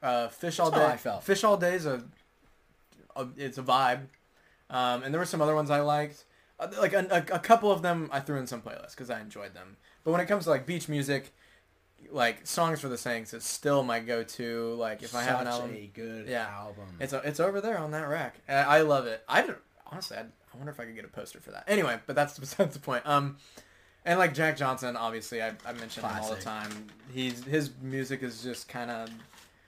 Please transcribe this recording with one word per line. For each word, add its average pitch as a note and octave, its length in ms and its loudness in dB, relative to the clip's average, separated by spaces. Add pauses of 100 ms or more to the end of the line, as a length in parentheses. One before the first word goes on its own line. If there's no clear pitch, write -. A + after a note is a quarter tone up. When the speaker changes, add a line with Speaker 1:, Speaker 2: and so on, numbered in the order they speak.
Speaker 1:
uh, A#2+ 260 2
Fish E3+ 300 -4
All E3+ 120 6
Speaker 2:
That's D#3 120 6
how D3+ 60 8
Speaker 1:
Day. D3 60 2
Speaker 2:
I - 20 -2
felt. G#2 280 -4
Speaker 1:
Fish G3 200 4
All G#3 120 8
Day F3+ 180 4
is E3+ 120 -2
a, B2+ 160 -2 (1120)
a, B2+ 220 -6
it's C3+ 220 -8
a C3 40 -6
vibe. C3 440 4 (600)
Um, B2 340 2
and C#3 120 -2
there D#3+ 60 2
were F3+ 60 0
some E3+ 140 -2
other D3+ 140 6
ones D3+ 160 2
I D3 100 4
liked. D3 440 0 (340)
Uh, - 100 -6 (120)
like, F#3 120 4
a, F#3+ 180 4
a, F3+ 260 2
a - 20 0
couple G#3+ 320 6
of F3 120 2
them E3+ 300 0
I C#3 80 -2
threw C#3+ 180 -2
in B2+ 80 -4
some A#2+ 160 -8
playlists - 340 -12
'cause B2 140 -10
I A2+ 100 -6
enjoyed G2+ 340 -14
them. F#2 220 -20 (260)
But D#3+ 100 2
when F3 80 4
it F3 60 0
comes G3+ 180 2
to, E3 60 4
like, C3 160 4
beach E3+ 220 -4
music, C#3 440 0 (800)
like, A#2+ 360 0
Songs E3 340 2
for C#3 80 -4
the B2 100 -4
Saints A2+ 360 -4
is A2+ 100 -10
still C#3+ 380 2
my A#2 180 0
go-to. A#2 720 -4
Like, A2+ 280 -4
if A#2 120 -10
I A#2+ 80 -2
have B2+ 180 2
an B2+ 60 -4
Speaker 2:
Such A#2+ 80 -2
Speaker 1:
album, A#2+ 220 -6
Speaker 2:
a G#2 180 -14
good A2+ 340 -10
Speaker 1:
yeah. A#2 200 -2
Speaker 2:
album. G2+ 500 -12
Speaker 1:
It's C3+ 140 -6
o-, C3+ 100 -2
it's D3 180 -2
over G3 200 2
there G#3+ 180 -2
on D#3 140 -6
that D#3 160 -4
rack. C#3+ 280 -4 (120)
I, C#3 60 0
I C#3 260 8
love C#3+ 260 4
it. A2+ 220 -6
I C#3 140 6
don't, - 160 -6 (280)
honestly, E3+ 300 -10
I, G#2+ 40 -6
I - 360 -18
wonder C#3 160 -10
if C3+ 80 -14
I A#2 60 -10
could A2+ 80 -14
get G#2+ 100 -14
a - 40 -16
poster - 320 -14
for - 100 -18
that. - 160 -12
Anyway, D#3+ 400 2
but C3 100 -6
that's C#3+ 220 2
<laughs> - 0 -
besides C#3+ 360 0
the C#3+ 60 -14
point. B2+ 260 -2
Um, C#3+ 300 2 (680)
and, E3+ 140 4
like, E3+ 160 4
Jack D#3 240 2
Johnson, B2+ 400 -2
obviously, A2+ 440 -4
I, A2 120 -2 (100)
I A#2+ 80 -8
mention A2+ 320 -10
him A2 60 -2
all G#2+ 180 -4
the A2 80 -2
Speaker 2:
Classic. F#2+ 80 -8
Speaker 1:
time. G#2+ 420 -8 (280)
He's, B2+ 300 -4
his C#3+ 260 0 (100)
music C3 420 -4
is A#2 200 -8
just B2 260 -8
kinda A#2+ 400 -8 (600)